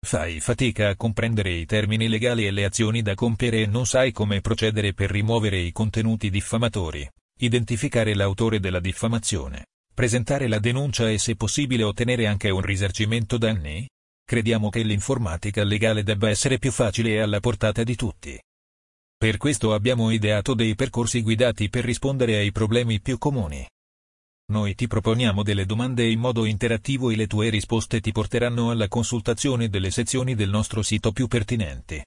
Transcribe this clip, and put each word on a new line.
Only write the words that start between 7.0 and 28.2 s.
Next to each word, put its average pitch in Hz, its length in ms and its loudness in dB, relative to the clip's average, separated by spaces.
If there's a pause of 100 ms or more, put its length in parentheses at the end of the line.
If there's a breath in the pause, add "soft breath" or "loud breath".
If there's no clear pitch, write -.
identificare 117 760 2
l'autore 101 460 2
della 92 200 -2
diffamazione, 92 840 -4 (260)
presentare 123 560 0
la 110 120 2
denuncia 120 500 0
e 110 80 2
se 110 180 0
possibile 127 460 0
ottenere 117 460 0
anche 104 240 0
un 95 100 0
risarcimento 104 800 0
danni? 107 500 -2 (340)
Crediamo 110 460 2
che 113 140 -2
l'informatica 104 800 -2
legale 107 400 2
debba 104 260 2
essere 123 300 0
più 135 120 0
facile 113 420 2
e 107 80 2
alla 104 180 0
portata 110 440 0
di 117 120 -2
tutti. 85 440 -6 (800)
Per 110 180 2
questo 110 360 2
abbiamo 113 380 2
ideato 107 420 2
dei 110 220 2
percorsi 120 480 -2
guidati 110 460 2
per 120 140 -2
rispondere 123 540 0
ai 104 140 0
problemi 110 500 0
più 131 160 -2
comuni. 85 500 -4 (840)
Noi 104 240 0
ti 123 100 -2
proponiamo 110 560 0
delle 98 240 0
domande 117 420 0
in 113 120 2
modo 117 260 0
interattivo 117 640 0
e 110 60 2
le 107 100 0
tue 107 240 0
risposte 110 500 0
ti 104 120 -4
porteranno 117 580 0